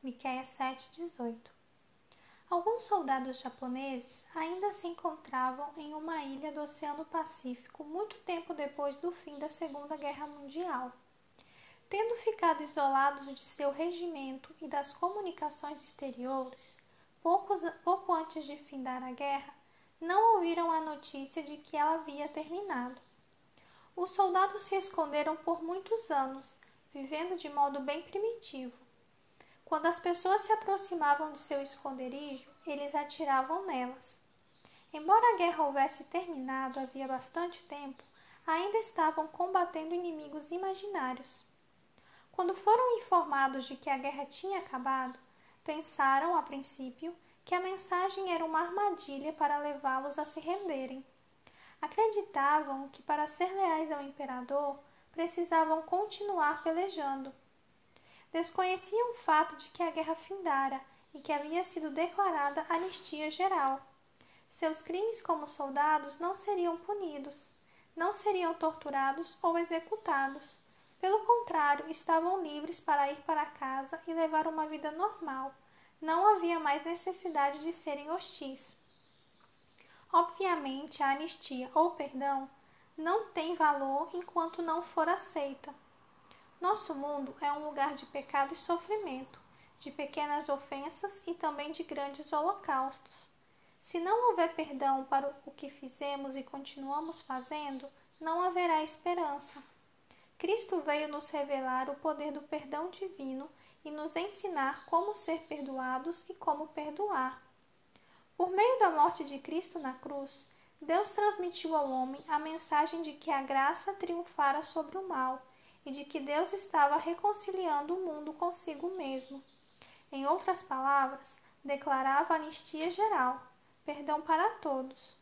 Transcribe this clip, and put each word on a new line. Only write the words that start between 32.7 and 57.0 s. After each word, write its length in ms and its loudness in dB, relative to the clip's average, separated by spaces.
atiravam 680 0
nelas. 540 -6
Embora 400 6
a 60 2
guerra 260 4
houvesse 400 2
terminado 760 -4
havia 300 -6
bastante 540 -4
tempo, 420 -12
ainda 300 2
estavam 520 2
combatendo 680 0
inimigos 560 -6
imaginários. 920 -4
Quando 240 0
foram 440 6
informados 640 4
de 120 -8
que 120 -8
a 80 2
guerra 300 -4
tinha 320 -4
acabado, 600 -2
pensaram, 720 4
a 60 4
princípio, 760 -8
que 100 -2
a 60 2
mensagem 720 -2
era 120 2
uma 160 2
armadilha 720 -2
para 260 2
levá-los 600 -2
a 80 -2
se 120 -10
renderem. 640 -4
Acreditavam 1120 2
que, 120 -20
para 240 2
ser 260 0
leais 380 2
ao 120 -2
imperador, 760 -2
precisavam 720 2
continuar 800 0
pelejando. 680 0